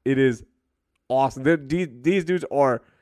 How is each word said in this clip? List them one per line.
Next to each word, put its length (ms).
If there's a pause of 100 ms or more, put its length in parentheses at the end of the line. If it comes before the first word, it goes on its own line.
It 100
is 260 (680)
awesome. 320
They're, 160
these, 300 (120)
these 240
dudes 260
are 300 (220)